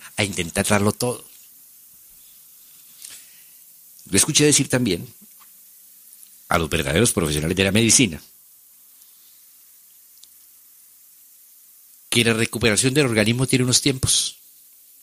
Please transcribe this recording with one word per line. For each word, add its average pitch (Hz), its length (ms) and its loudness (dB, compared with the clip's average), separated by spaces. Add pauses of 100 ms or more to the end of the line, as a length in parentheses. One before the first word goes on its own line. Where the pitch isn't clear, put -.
(160)
a - 80 -2
intentar 92 420 -4
darlo 104 260 2
todo. 123 360 -6 (2750)
Lo 92 80 0
escuché 147 280 2
decir 139 240 2
también 120 440 -2 (1300)
a 85 100 2
los 80 120 -2
verdaderos 80 440 0
profesionales 78 420 -2
de 95 80 2
la 95 80 2
medicina 107 500 2 (4000)
que 117 140 2
la 113 100 2
recuperación 113 600 0
del 143 120 2
organismo 117 420 0
tiene 127 160 0
unos 123 180 0
tiempos. - 560 -2 (640)